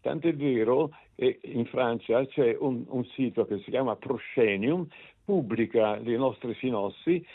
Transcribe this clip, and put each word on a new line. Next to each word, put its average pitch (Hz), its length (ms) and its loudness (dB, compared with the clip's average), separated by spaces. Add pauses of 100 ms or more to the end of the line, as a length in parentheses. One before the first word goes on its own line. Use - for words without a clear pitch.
tant'è 147 320 -2
vero, 139 580 2 (260)
eh, 127 260 0
in 117 240 -4
Francia 120 600 0
c'è 123 320 2
un, 127 280 -2
un 123 180 -4 (120)
sito 117 300 0
che 101 180 -4
si - 60 -14
chiama 127 260 0
Proscenium, 120 880 0 (380)
pubblica 110 720 2
le 113 180 -2
nostre 120 380 -2
sinossi 127 680 -2 (120)